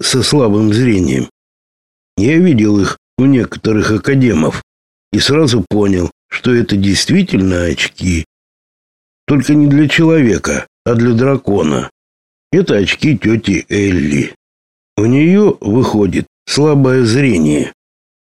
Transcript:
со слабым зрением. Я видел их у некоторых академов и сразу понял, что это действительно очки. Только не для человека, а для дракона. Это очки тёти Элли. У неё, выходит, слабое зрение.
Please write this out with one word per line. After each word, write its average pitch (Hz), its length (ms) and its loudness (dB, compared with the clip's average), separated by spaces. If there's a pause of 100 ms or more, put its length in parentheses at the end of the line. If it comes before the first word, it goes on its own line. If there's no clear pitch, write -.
со - 220 -2
слабым 110 500 0
зрением. 92 560 0 (880)
Я 123 220 0
видел 110 400 2
их 95 200 -2 (200)
у 127 60 2
некоторых 110 680 0
академов 107 720 0 (500)
и 104 60 -2
сразу 127 500 0
понял, 98 440 0 (160)
что - 260 -2
это 117 220 0
действительно 95 880 0
очки. 85 600 -4 (1040)
Только 143 300 0
не 147 100 4
для 143 220 2
человека, 117 800 0 (160)
а 120 100 0
для 120 200 2
дракона. 101 760 -2 (600)
Это 165 240 0
очки 107 420 0
тёти 110 500 -2
Элли. 78 680 -2 (600)
У 101 80 0
неё, 151 560 2
выходит, 104 680 -2 (180)
слабое 135 580 2
зрение. 92 680 0 (640)